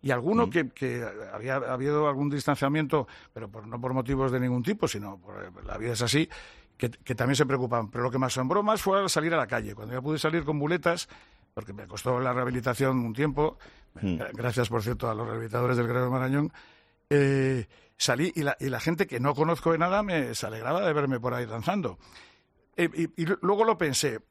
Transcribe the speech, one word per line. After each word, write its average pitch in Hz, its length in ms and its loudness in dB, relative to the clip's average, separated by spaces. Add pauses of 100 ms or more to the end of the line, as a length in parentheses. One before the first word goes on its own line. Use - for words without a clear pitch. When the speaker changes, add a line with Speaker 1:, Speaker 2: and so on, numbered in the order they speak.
Speaker 1:
y 135 100 -2
alguno 185 380 4
Speaker 2:
Mm. - 20 -4
Speaker 1:
que, 170 200 2
que 120 360 -4 (260)
había 113 220 -4
habido 135 540 0
algún 143 220 0
distanciamiento, 143 760 2 (260)
pero 110 160 -12
por, 107 200 -14
no 120 120 -8
por 127 140 -2
motivos 131 380 0
de 127 80 2
ningún 123 240 0
tipo, 147 240 0
sino 101 320 -6
por, 98 240 -14
eh, 92 60 -14 (140)
la - 140 -6
vida 117 140 -2
es 113 100 0
así, 139 260 4 (480)
que, 120 140 -2
que - 240 -6
también 123 220 2
se 143 100 4
preocupan. 120 460 0
Pero 120 100 -2
lo 123 80 0
que 123 80 0
me 131 80 2
asombró 131 380 0
más 214 180 2
fue 196 160 2
al 196 100 0
salir 165 260 0
a - 20 4
la 131 100 2
calle, 107 300 -4
cuando 107 180 -10
ya 127 60 -4
pude 147 180 -2
salir 156 240 0
con 151 140 0
muletas, 170 520 0 (460)
porque 107 180 -10
me - 140 -12
costó 123 320 -2
la 127 140 0
rehabilitación 123 680 0
un 117 140 -2
tiempo, 147 440 0 (440)
Speaker 2:
Mm. 92 180 0
Speaker 1:
gra-, - 140 -6
gracias, 117 360 0
por 113 140 0
cierto, 113 260 -2
a 110 60 -2
los 113 140 -4
rehabilitadores 113 480 0
del 120 100 2
Gran 123 240 0
Marañón, 131 420 0 (580)
eh, 135 560 4 (300)
salí 135 380 2
y 160 80 -2
la, 143 160 0
y 131 100 -4
la 123 120 -2
gente 165 260 0
que 123 140 -4
no 139 140 2
conozco 160 380 2
de 165 60 2
nada 185 240 2
me, 151 320 -2
se 113 120 -4
alegraba 117 380 -2
de 170 80 2
verme 139 280 2
por 120 140 -2
ahí 123 120 -4
danzando. 113 520 -2 (760)
Eh, 175 180 4
y, 165 280 -2
y 160 40 0
lu-, 196 160 0
luego 202 220 4
lo 220 140 4
pensé 135 420 0 (100)